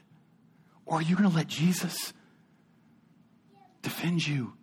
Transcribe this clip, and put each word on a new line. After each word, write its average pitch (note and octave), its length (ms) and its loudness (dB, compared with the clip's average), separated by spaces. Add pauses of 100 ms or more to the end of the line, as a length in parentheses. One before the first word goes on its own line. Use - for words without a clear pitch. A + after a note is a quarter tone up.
(840)
Or D#3+ 120 0
are E3 40 0
you E3 140 0
gonna G3+ 140 6
let D#3+ 180 2
Jesus - 680 -2 (1700)
defend D#3+ 440 -2
you? C3+ 380 -4